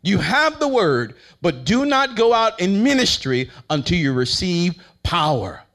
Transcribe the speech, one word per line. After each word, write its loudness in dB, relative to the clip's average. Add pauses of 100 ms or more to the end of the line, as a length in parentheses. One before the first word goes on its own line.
You 0
have 0
the 0
word, 0 (260)
but -4
do 2
not 0
go 4
out 0
in 2
ministry 0 (200)
until -2
you 0
receive -2 (280)
power -2 (120)